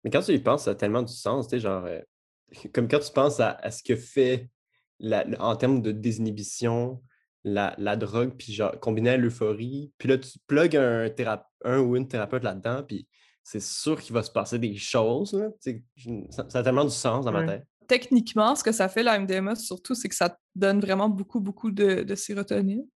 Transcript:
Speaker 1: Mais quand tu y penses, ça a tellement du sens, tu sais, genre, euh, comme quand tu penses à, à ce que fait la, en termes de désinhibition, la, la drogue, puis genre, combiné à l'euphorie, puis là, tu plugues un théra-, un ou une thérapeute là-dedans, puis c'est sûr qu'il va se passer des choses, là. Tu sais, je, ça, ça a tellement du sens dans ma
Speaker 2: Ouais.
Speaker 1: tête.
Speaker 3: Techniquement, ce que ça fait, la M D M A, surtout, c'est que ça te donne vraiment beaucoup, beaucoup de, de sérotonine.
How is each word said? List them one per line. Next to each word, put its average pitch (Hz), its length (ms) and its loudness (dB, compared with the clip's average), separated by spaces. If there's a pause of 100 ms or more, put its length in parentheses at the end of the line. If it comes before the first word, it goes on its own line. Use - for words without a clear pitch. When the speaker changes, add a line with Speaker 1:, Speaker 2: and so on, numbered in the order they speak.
Speaker 1:
Mais 110 60 -4
quand 143 120 4
tu 196 100 2
y 135 60 6
penses, 135 260 2
ça 104 80 2
a - 20 -2
tellement 110 280 0
du 117 100 -6
sens, 117 360 -4
tu 131 80 -2
sais, 123 40 0
genre, 95 260 -4
euh, 85 140 -8 (760)
comme 120 120 2
quand 147 120 2
tu - 140 -4
penses 143 280 2
à, 110 120 4
à - 180 -8
ce - 120 -14
que 120 140 0
fait 127 540 0 (480)
la, 107 260 0 (140)
en 110 180 0
termes 127 240 2
de 107 120 0
désinhibition, 117 1080 -2 (400)
la, 101 360 0
la 104 180 0
drogue, 117 400 -2
puis - 160 -12
genre, - 280 -2
combiné 113 300 2
à 131 60 4
l'euphorie, 120 800 -2
puis 127 120 -4
là, 135 100 4
tu - 280 -12
plugues 160 300 4
un 117 320 2
théra-, 110 420 -4 (140)
un 127 160 2
ou 123 160 4
une 135 100 0
thérapeute 120 380 -4
là-dedans, 113 380 -4
puis 117 260 -10 (340)
c'est 104 200 -8
sûr - 380 -2
qu'il - 120 -14
va 113 100 2
se - 80 -8
passer 110 280 -2
des 107 180 -2
choses, 120 560 0
là. 208 160 -2 (140)
Tu 131 100 -6
sais, 113 100 -10 (140)
je, 123 140 -14 (200)
ça, - 180 -10
ça 127 100 -2
a 123 40 0
tellement 131 220 4
du 143 60 0
sens 135 340 -2
dans 113 80 -2
ma - 80 0
Speaker 2:
Ouais. - 60 0
Speaker 1:
tête. - 200 -6 (200)
Speaker 3:
Techniquement, 247 680 2
ce - 80 -4
que 220 100 2
ça 196 160 2
fait, 226 140 0
la 226 140 4
M 196 100 -2
D 190 80 -2
M 190 140 0
A, 220 60 -2
surtout, 220 400 -6
c'est 226 140 -6
que - 60 -6
ça 175 140 2
te - 80 -6 (180)
donne 196 260 4
vraiment 196 280 2
beaucoup, 202 320 -2
beaucoup 196 300 -4
de, 196 320 4
de 196 120 -4
sérotonine. 202 800 -2